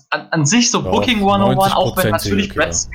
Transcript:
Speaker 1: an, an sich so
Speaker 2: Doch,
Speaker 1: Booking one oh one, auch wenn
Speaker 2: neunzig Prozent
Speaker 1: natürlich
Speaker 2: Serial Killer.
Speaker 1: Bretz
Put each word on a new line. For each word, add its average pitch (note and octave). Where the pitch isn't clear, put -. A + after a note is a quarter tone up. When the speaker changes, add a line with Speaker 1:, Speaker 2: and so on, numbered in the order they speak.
Speaker 1:
an, D#3
an D#3
sich A#3
so F3+
Speaker 2:
Doch, F#3
Speaker 1:
Booking A#3+
one G3
oh G3
one, F#3+
auch -
wenn A2+
Speaker 2:
neunzig -
Prozent -
Speaker 1:
natürlich -
Speaker 2:
Serial -
Killer. -
Speaker 1:
Bretz -